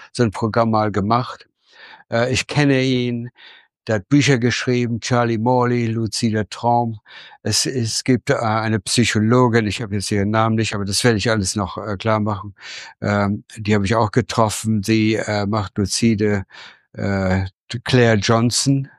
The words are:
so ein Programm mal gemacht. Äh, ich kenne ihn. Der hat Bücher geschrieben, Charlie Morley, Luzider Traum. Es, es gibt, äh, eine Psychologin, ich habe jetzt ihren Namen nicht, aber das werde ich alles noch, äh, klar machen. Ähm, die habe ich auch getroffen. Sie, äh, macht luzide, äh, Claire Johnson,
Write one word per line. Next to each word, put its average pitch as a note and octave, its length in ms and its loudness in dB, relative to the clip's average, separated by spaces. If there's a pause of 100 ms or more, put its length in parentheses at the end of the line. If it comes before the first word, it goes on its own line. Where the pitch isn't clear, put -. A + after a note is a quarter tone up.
(120)
so B2+ 100 -2
ein A2 80 2
Programm A2+ 420 0
mal G#2+ 200 0
gemacht. G#2+ 560 -2 (640)
Äh, A#2 220 0
ich - 140 -2
kenne C#3 360 2
ihn. B2 480 -2 (560)
Der A2 100 0
hat G2 140 -8
Bücher C#3+ 280 4
geschrieben, A#2+ 600 -2
Charlie A#2+ 380 0
Morley, A#2+ 480 0
Luzider A2 600 -2
Traum. A#2 520 -2 (420)
Es, - 220 -2
es A#2+ 400 -4
gibt, - 240 0
äh, C3+ 60 0
eine A2 440 0
Psychologin, A2+ 880 2
ich G2 140 -4
habe G#2 140 -6
jetzt G2+ 180 -4
ihren G2+ 180 0
Namen A2 240 2
nicht, A2 200 -2
aber G2+ 100 -4
das G2+ 180 -2
werde A#2 140 4
ich G#2+ 140 0
alles G#2 260 -2
noch, G2 220 -4
äh, G#2 180 -8
klar A2 240 0
machen. G#2 340 -4 (460)
Ähm, G#2 420 0 (140)
die G#2 180 0
habe G2+ 120 2
ich A2 100 0
auch A2+ 140 2
getroffen. A2 720 0
Sie, A2 320 2
äh, G#2 320 -2
macht G#2 320 -4
luzide, G#2 680 0 (480)
äh, F#2+ 540 -2 (380)
Claire A#2 320 4
Johnson, A#2+ 720 0 (100)